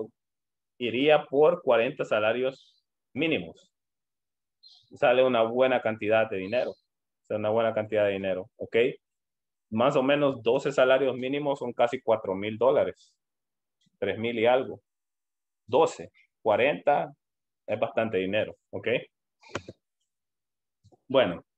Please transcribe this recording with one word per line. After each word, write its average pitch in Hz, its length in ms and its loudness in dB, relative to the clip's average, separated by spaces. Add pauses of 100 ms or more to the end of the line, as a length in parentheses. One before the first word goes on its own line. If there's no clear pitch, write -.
(800)
iría 135 460 2
por 151 380 2
cuarenta 127 420 2
salarios 120 800 -2 (300)
mínimos. 120 560 -6 (1300)
Sale 127 280 4
una 123 180 2
buena 120 380 0
cantidad 110 480 0
de 101 100 -8
dinero. 104 360 -4 (540)
Sale 107 100 -4
una 107 120 -2
buena 113 220 0
cantidad 107 340 0
de 101 60 2
dinero, 98 440 -6
¿ok? - 200 -6 (920)
Más 123 260 2
o 131 60 4
menos 135 400 0
doce 131 300 0
salarios 131 440 2
mínimos 139 420 -4
son 120 140 -8
casi 123 300 0
cuatro 110 320 0
mil 107 240 -6
dólares. 113 560 0 (840)
Tres 101 200 -4
mil 117 200 -4
y 110 80 0
algo. 123 340 0 (880)
Doce, 120 440 0 (320)
cuarenta 139 680 0 (560)
es 107 140 -4
bastante 113 380 -2
dinero, 95 380 -2 (140)
¿ok? - 180 -8 (2250)
Bueno. 107 340 0 (160)